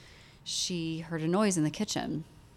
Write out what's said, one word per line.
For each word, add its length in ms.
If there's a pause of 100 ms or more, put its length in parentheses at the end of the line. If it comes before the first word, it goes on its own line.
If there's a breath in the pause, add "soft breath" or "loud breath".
(420 loud breath)
she 580
heard 200
a 80
noise 300
in 60
the 60
kitchen. 540 (320 soft breath)